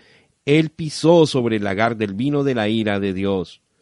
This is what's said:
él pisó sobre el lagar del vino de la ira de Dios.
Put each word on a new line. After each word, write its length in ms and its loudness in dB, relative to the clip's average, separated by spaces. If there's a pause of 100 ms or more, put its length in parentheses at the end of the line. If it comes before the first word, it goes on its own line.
(440)
él 240 2
pisó 560 2
sobre 320 0
el 80 -4
lagar 320 -2
del 160 -4
vino 320 -2
de 100 0
la 140 0
ira 320 -2
de 140 -2
Dios. 480 -4 (200)